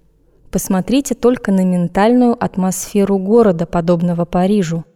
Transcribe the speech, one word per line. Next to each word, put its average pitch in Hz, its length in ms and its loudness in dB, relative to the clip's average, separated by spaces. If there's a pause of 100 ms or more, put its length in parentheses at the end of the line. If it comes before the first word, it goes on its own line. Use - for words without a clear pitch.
(520)
Посмотрите 208 640 -2
только 240 380 0
на 190 100 2
ментальную 202 800 2
атмосферу 190 760 -2
города, 190 460 2
подобного 170 600 -2
Парижу. 180 580 -2 (120)